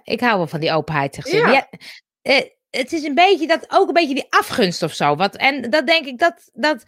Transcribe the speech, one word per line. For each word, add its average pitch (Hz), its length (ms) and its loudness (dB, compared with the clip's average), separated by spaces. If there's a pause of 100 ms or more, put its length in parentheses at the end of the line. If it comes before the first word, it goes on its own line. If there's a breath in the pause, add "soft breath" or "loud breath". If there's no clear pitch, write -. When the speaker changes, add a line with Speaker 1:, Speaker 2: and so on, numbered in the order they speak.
Speaker 1:
ik 220 160 -4
hou 233 160 2
wel 175 100 0
van 156 140 -8
die 151 120 0
openheid, 147 420 -2
zegt - 140 -10
ze. 349 80 0
Speaker 2:
Ja. 466 160 2
Speaker 1:
Ja, - 160 2 (540 loud breath)
eh, 262 180 2 (300)
het 247 220 -6
is 320 100 -4
een 294 120 -4
beetje 339 320 4
dat, 320 220 -2
ook 339 200 2
een 294 60 -4
beetje 294 200 2
die - 140 -4
afgunst 233 540 0
of 156 120 -4
zo. 147 220 2
Wat, 196 200 -2
en 262 340 -2
dat 302 160 2
denk 320 200 0
ik, 254 120 -12
dat, 339 340 0
dat 285 360 -2